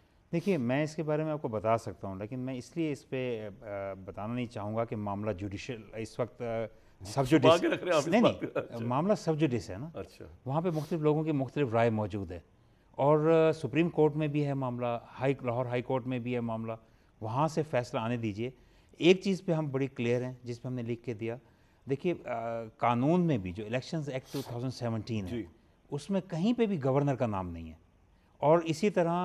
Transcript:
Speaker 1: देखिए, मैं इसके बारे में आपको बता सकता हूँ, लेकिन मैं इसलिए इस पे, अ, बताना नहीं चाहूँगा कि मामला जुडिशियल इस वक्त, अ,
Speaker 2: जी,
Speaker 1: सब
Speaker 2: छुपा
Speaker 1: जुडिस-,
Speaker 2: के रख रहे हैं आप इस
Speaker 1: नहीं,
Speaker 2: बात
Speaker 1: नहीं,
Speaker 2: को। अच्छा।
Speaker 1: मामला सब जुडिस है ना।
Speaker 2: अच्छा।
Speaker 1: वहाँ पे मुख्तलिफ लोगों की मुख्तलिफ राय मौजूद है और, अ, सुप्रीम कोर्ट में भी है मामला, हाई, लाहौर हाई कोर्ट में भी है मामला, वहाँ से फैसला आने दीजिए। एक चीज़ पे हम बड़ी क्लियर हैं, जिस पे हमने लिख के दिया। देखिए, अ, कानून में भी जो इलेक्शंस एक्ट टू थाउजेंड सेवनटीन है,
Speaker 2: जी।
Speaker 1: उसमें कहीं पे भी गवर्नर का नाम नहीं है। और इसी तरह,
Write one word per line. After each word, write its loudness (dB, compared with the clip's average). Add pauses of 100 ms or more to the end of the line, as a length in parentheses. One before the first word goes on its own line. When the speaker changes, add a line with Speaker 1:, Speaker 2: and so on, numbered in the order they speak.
(320)
Speaker 1:
देखिए, 0
मैं 2
इसके -4
बारे 0
में -4
आपको -4
बता 2
सकता -10
हूँ, -8
लेकिन -8
मैं -6
इसलिए -4
इस -8
पे, -4
अ, -10 (460)
बताना -8
नहीं -4
चाहूँगा -4
कि -6
मामला -2
जुडिशियल -8 (140)
इस -6
वक्त, -4
अ, -2 (400)
Speaker 2:
जी, -10
Speaker 1:
सब 0
Speaker 2:
छुपा 6
Speaker 1:
जुडिस-, 8
Speaker 2:
के 2
रख 0
रहे -2
हैं 4
आप 4
इस -
Speaker 1:
नहीं, 6
Speaker 2:
बात 8
Speaker 1:
नहीं, -6
Speaker 2:
को। -2
अच्छा। -6
Speaker 1:
मामला 2
सब -2
जुडिस 0
है -8
ना। -10
Speaker 2:
अच्छा। -12 (220)
Speaker 1:
वहाँ 0
पे 0
मुख्तलिफ -4
लोगों 4
की 0
मुख्तलिफ 0
राय 6
मौजूद -2
है -12 (540)
और, 4
अ, 6
सुप्रीम 0
कोर्ट 4
में 0
भी 0
है -2
मामला, -2
हाई, -2
लाहौर 0
हाई 0
कोर्ट -2
में -2
भी -2
है 0
मामला, -4 (440)
वहाँ 0
से -2
फैसला -2
आने -2
दीजिए। -4 (480)
एक 6
चीज़ 0
पे 0
हम 0
बड़ी -2
क्लियर 0
हैं, -8
जिस -8
पे -10
हमने -4
लिख -4
के -6
दिया। -6 (500)
देखिए, 0
अ, -6 (600)
कानून 4
में 2
भी -4
जो -8
इलेक्शंस -4
एक्ट -8
टू -4
थाउजेंड -6
सेवनटीन -4
है, -8
Speaker 2:
जी। -4 (440)
Speaker 1:
उसमें -2
कहीं 0
पे 2
भी -2
गवर्नर 2
का 0
नाम -2
नहीं -10
है। -18 (600)
और 6
इसी 0
तरह, 2 (140)